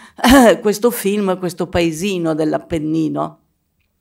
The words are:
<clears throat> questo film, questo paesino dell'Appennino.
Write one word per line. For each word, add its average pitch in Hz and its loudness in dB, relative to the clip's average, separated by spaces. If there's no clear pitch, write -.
<clears throat> 240 6
questo 208 0
film, 196 -2
questo 180 -6
paesino 170 -2
dell'Appennino. 156 -4